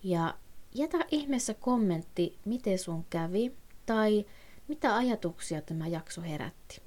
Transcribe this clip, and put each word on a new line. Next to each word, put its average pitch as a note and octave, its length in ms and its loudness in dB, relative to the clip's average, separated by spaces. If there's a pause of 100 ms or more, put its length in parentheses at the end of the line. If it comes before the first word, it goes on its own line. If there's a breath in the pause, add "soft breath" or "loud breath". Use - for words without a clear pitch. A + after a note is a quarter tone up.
Ja E3+ 360 2 (360)
jätä D#4 240 2 (120)
ihmeessä C#4 440 2
kommentti, F3+ 880 2
miten G#3 340 0
sun E3 320 -4
kävi F3+ 420 0 (340)
tai G#3+ 400 4 (420 loud breath)
mitä C4+ 280 2
ajatuksia F3+ 680 0
tämä D#3+ 240 -4
jakso E3+ 360 -4
herätti. - 640 -6